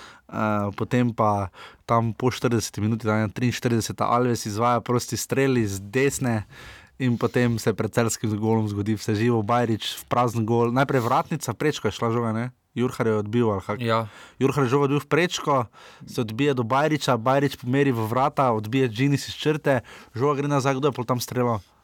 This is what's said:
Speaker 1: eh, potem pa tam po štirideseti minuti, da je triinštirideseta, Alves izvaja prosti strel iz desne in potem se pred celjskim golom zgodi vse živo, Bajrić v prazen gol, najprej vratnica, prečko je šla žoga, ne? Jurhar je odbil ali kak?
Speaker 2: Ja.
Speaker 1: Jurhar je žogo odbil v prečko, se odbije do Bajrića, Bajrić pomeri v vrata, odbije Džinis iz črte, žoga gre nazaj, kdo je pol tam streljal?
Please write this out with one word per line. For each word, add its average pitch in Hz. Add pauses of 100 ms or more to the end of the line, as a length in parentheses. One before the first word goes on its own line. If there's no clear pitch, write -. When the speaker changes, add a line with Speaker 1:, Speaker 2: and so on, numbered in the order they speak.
(260)
Speaker 1:
eh, - (400)
potem 123
pa 104 (360)
tam 117
po 127
štirideseti 117
minuti, 110
da 107
je 110
triinštirideseta, 117
Alves 120
izvaja 117
prosti 120
strel 131
iz 101
desne 120 (520)
in 123
potem 120
se 110
pred 107
celjskim 117
golom 110
zgodi 104
vse 107
živo, 113
Bajrić 117
v -
prazen 117
gol, 117
najprej 135
vratnica, 135
prečko 147
je 101
šla 117
žoga, 117
ne? 120 (200)
Jurhar 123
je 110
odbil 107
ali 98
kak? 107
Speaker 2:
Ja. 113 (280)
Speaker 1:
Jurhar 135
je 123
žogo 143
odbil 139
v -
prečko, 151 (380)
se -
odbije 123
do 127
Bajrića, 139
Bajrić 135
pomeri 139
v 113
vrata, 127
odbije 113
Džinis 135
iz -
črte, 147 (300)
žoga 139
gre 143
nazaj, 139
kdo 135
je 135
pol 123
tam 127
streljal? 120 (240)